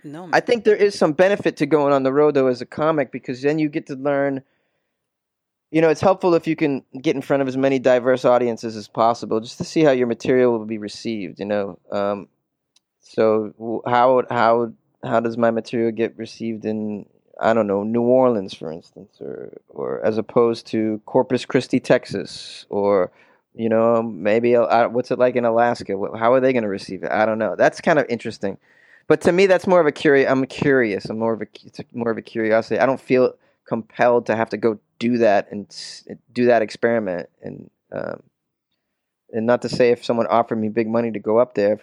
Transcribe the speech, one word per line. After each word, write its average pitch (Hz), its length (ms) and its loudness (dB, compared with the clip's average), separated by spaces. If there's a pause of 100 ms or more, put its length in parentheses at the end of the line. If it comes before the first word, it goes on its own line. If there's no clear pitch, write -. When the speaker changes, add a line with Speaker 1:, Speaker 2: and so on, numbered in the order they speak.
Speaker 1:
No, 151 180 -16
Speaker 2:
I 180 60 -16
Speaker 1:
man. 151 140 2
Speaker 2:
think 240 220 -2
there 208 120 4
is 202 200 0
some 170 160 2
benefit 190 440 2
to 151 100 -2
going 143 260 2
on 135 120 2
the 131 80 0
road 147 220 4
though 135 120 2
as 123 140 -2
a 120 60 -12
comic, 151 440 -2
because 127 320 -10
then 147 160 0
you 156 100 0
get 156 200 -8
to 139 80 -10
learn, 139 480 -2 (1300)
you 156 80 2
know, 160 80 4
it's 151 120 0
helpful 185 340 2
if 165 120 0
you 160 80 -2
can 143 300 -2 (180)
get 156 140 0
in 139 60 -4
front 139 200 0
of 135 60 -2
as 127 80 -6
many 135 240 2
diverse 127 440 2
audiences 120 520 2
as 104 100 -10
possible, 113 540 0
just 117 180 -12
to 180 60 -10
see 165 180 0
how 151 80 6
your 127 160 2
material 123 500 0
will 107 100 -8
be 110 120 -8
received, 104 640 -10
you 98 60 -8
know. 101 340 -4 (100)
Um, 101 380 -4 (720)
so 110 580 0
w-, 113 260 -8
how, 123 460 4
how, 117 420 2 (300)
how 127 160 -2
does 117 180 -2
my 117 140 2
material 113 400 -2
get 113 260 -4
received 113 480 -10
in, 107 420 -6 (340)
I 110 120 2
don't 113 140 2
know, 101 160 0
New 113 200 -2
Orleans, 120 520 2
for - 160 -12
instance, - 500 -18
or, - 480 -14
or 64 360 -8
as 107 140 0
opposed 117 500 0
to 110 360 -2
Corpus 127 400 -2
Christi, 127 360 -2
Texas, - 880 -4
or, 101 400 2 (440)
you 113 140 -4
know, 113 340 4
maybe, 113 520 0
uh, 113 340 2
what's 120 220 -4
it 127 80 -2
like 123 160 2
in 120 100 0
Alaska? 117 500 0
Wh-, 98 220 -6
how 117 180 2
are 135 60 4
they 131 120 2
gonna 113 160 -2
receive 95 340 -8
it? 82 80 -6
I 104 160 2
don't 110 120 -2
know. 98 180 -2
That's 127 240 2
kind 165 180 2
of 131 100 0
interesting. 110 500 -8 (500)
But 151 140 2
to 180 100 4
me, 185 140 4
that's 185 200 2
more 180 140 4
of 160 80 2
a 143 40 2
curi-, 139 380 2
I'm 131 160 0
curious. 123 600 0
I'm 110 120 -8
more 113 140 -2
of 107 100 -8
a, 104 40 -8 (180)
it's - 160 -18
a, - 120 -16
more 117 200 -4
of 107 40 -8
a 107 60 -10
curiosity. 110 560 0
I 101 80 4
don't 131 140 -2
feel 127 340 2 (320)
compelled 120 600 0
to 110 100 0
have 113 140 -2
to 113 60 -4
go 107 220 -2 (200)
do 120 200 0
that 104 320 2
and 101 180 -10
s-, - 380 -18 (260)
do 123 140 0
that 117 160 4
experiment. 104 640 -4 (140)
And, - 260 -14 (240)
um, 50 300 -10 (1080)
and 113 120 -4
not 120 180 2
to 120 60 -6
say 120 220 2
if 120 140 0
someone 117 240 -2
offered 113 280 2
me 107 120 -2
big 110 200 -2
money 117 220 -2
to 107 80 -8
go 107 200 0
up 123 160 0
there 104 280 0